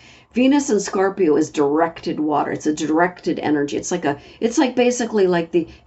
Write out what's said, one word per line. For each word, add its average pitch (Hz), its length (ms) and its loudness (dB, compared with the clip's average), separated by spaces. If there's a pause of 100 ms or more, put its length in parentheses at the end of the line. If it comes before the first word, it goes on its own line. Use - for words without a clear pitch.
(320)
Venus 269 380 2
in 208 80 2
Scorpio 190 580 0
is 151 140 0
directed 156 720 -2
water. 151 320 -2
It's - 140 -6
a 151 80 0
directed 160 680 0
energy. 147 360 -2
It's - 140 -6
like 175 140 -4
a, 147 160 -4 (180)
it's 226 200 -2
like 254 180 0
basically 240 500 2
like 170 240 0
the 170 160 0 (200)